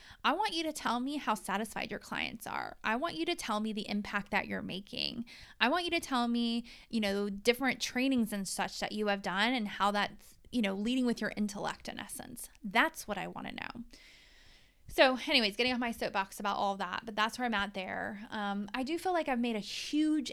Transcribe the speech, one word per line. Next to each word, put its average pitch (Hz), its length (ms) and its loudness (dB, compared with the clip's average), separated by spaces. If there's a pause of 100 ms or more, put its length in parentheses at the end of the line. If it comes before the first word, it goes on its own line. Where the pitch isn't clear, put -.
(220)
I 233 100 4
want 392 220 2
you 330 80 2
to 311 100 0
tell 247 280 0
me 277 160 -2
how 247 180 0
satisfied 208 560 -2
your - 80 -4
clients - 480 -4
are. 60 380 -4
I 220 100 2
want 311 220 -2
you 320 80 -2
to 339 100 0
tell 214 240 -2
me 220 140 -2
the 208 160 -4
impact 202 420 -2
that 202 160 2
you're 196 160 -4
making. 185 600 -6 (360)
I 220 100 6
want 349 140 2
you 349 60 -2
to 339 100 2
tell 240 280 0
me, 233 380 0 (220)
you 226 120 0
know, 202 280 2
different 233 520 2
trainings 254 520 2
and 196 140 -4
such - 320 -4
that - 140 -2
you 208 160 0
have 202 140 2
done 202 320 2
and 226 120 2
how 196 240 2
that's, - 440 -2 (180)
you 240 100 4
know, 196 120 2
leading 240 300 2
with 233 160 2
your 214 160 0
intellect 208 520 -2
in - 120 -6
essence. - 480 -10 (160)
That's 233 420 2
what 196 120 -4
I 170 80 -6
wanna - 260 -10
know. - 300 -10 (1040)
So 262 300 8 (100)
anyways, 226 280 4
getting 254 160 4
off 240 80 0
my 240 100 0
soapbox 214 480 -2
about 202 180 0
all 196 200 2
that, 190 280 -4
but 214 120 -8
that's 214 220 2
where 254 60 0
I'm 233 80 0
at 202 220 0
there. 196 460 -4 (100)
Um, 202 420 -2
I 262 120 -2
do 311 120 0
feel 370 160 0
like 330 160 0
I've 254 120 0
made 233 160 0
a - 20 -2
huge 302 760 0